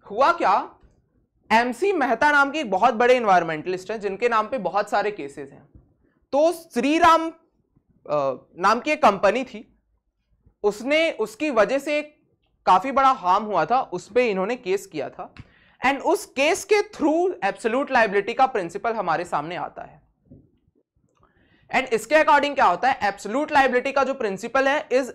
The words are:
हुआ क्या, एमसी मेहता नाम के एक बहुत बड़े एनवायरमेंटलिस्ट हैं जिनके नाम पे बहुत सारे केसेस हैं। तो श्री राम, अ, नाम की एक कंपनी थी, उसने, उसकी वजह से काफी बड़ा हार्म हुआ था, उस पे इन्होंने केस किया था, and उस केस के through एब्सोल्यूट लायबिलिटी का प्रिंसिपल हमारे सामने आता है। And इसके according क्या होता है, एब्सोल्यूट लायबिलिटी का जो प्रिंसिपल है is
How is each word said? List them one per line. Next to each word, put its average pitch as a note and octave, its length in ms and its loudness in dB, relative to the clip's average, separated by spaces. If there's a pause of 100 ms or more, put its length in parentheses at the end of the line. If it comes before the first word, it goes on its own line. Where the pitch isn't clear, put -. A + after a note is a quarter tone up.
(100)
हुआ C4+ 220 2
क्या, C4+ 420 0 (800)
एमसी B3 400 0
मेहता C#4+ 380 2
नाम C#4+ 200 4
के D#4 100 -4
एक A3+ 100 -6
बहुत A3 240 2
बड़े A#3+ 200 4
एनवायरमेंटलिस्ट F3+ 760 0
हैं G#3+ 100 -8
जिनके G3 280 -2
नाम A3 200 0
पे - 100 -6
बहुत G3 320 -4
सारे G#3 200 0
केसेस C#3+ 400 -12
हैं। - 180 -20 (640)
तो D#4 200 2
श्री D4+ 460 -2
राम, E4 300 4 (800)
अ, C#3 360 -2 (120)
नाम G#3 220 2
की D4+ 100 -4
एक D4+ 120 -2
कंपनी G#3 420 2
थी, - 380 -18 (800)
उसने, C#4 500 0
उसकी A3 380 -6
वजह A3 280 2
से D4 380 -6 (500)
काफी G3 260 2
बड़ा C4+ 180 4
हार्म G3+ 340 0
हुआ G3 200 0
था, B3 180 0
उस - 300 -12
पे B3 180 2
इन्होंने G3 260 -2
केस G3 300 -6
किया C3 240 -10
था, - 240 -16 (520)
and C4+ 140 0
उस D#4 260 -2
केस D#4 380 0
के G#4 120 2
through F4 680 -2
एब्सोल्यूट A3+ 460 -4
लायबिलिटी A3 440 0
का G3+ 120 4
प्रिंसिपल G3 460 -6
हमारे F3 320 -4
सामने E3 320 -6
आता - 260 -12
है। D3+ 200 -20 (1700)
And C4 180 -2
इसके A3+ 220 0
according D4 400 4
क्या B3 100 2
होता F3+ 260 2
है, - 120 -2
एब्सोल्यूट G#3+ 500 -4
लायबिलिटी C4 400 2
का C4+ 120 0
जो C4 100 -2
प्रिंसिपल A#3+ 540 -2
है D4 200 -2
is B3+ 260 0